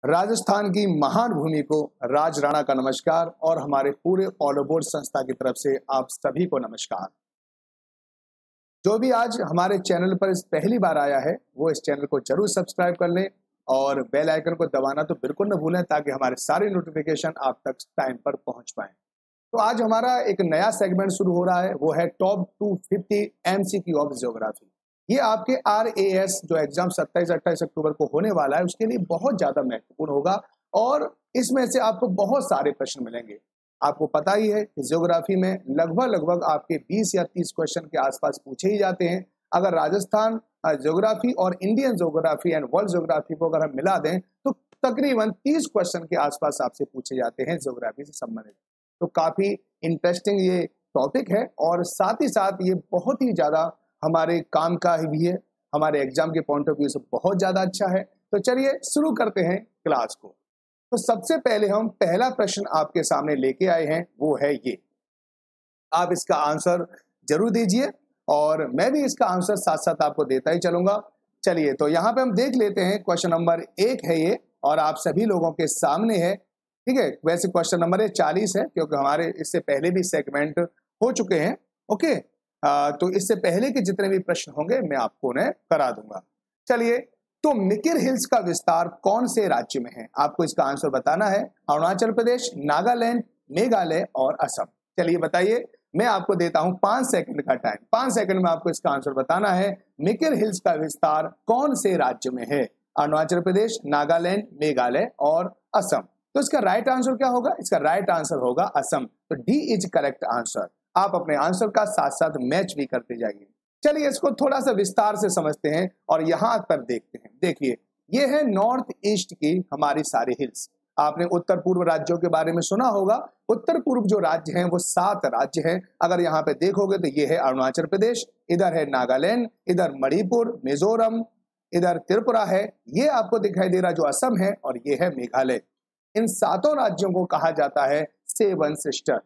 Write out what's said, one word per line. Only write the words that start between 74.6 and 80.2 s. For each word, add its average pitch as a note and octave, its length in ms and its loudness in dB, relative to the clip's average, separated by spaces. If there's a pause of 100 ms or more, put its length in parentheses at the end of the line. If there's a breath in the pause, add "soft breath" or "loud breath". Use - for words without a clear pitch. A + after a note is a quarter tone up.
और D3+ 140 2
आप D#3 180 0
सभी F3 280 0
लोगों E3+ 280 0
के D#3+ 140 -2
सामने G3 500 0
है, F3+ 200 2 (500)
ठीक B3+ 120 2
है। F3 280 0
वैसे E3+ 220 0
क्वेश्चन F3 320 0
नंबर F3 200 2
ये G#3+ 80 2
चालीस F3+ 480 0
है, G3+ 80 0
क्योंकि D3+ 320 -4
हमारे D3+ 400 0
इससे D#3+ 220 -4
पहले D3 320 0
भी F#3 120 0
सेगमेंट D3 560 -2 (440)